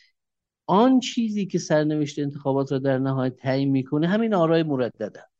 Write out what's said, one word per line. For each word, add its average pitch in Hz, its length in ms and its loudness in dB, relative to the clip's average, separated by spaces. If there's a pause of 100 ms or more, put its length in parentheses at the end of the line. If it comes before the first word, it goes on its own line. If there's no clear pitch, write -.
(640)
آن 247 340 4
چیزی 214 460 -4
که 175 140 -2
سرنوشت 151 600 0
انتخابات 139 520 -4
را 135 80 -2
در 135 180 0
نهایت 131 380 -2
تعیین 135 360 -2
می‌کنه 147 360 0
همین 214 260 0
آرای 165 300 2
مرددن. 123 600 -4 (160)